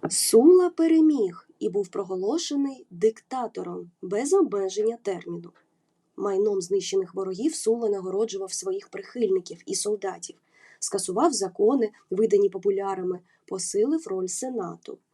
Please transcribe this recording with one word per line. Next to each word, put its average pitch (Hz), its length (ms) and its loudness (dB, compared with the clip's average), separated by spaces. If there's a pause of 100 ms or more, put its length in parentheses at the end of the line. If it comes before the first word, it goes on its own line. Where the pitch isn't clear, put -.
Сула 349 600 8
переміг 311 800 4 (100)
і 214 100 -2
був 190 180 -2
проголошений 254 1000 -4
диктатором 185 1000 -4 (100)
без 208 320 -2
обмеження 208 720 2
терміну. 170 480 -8 (680)
Майном 202 440 0
знищених 185 540 -2
ворогів 190 400 -4
Сула 226 340 0
нагороджував 196 640 -4
своїх 190 360 -6
прихильників 190 760 -2
і 190 100 -4
солдатів, 196 600 -6 (440)
скасував 202 540 -4
закони, 214 580 0 (180)
видані 202 400 2
популярами, 190 720 -4 (280)
посилив 214 600 -2
роль 185 200 -4
Сенату. 185 680 -8 (160)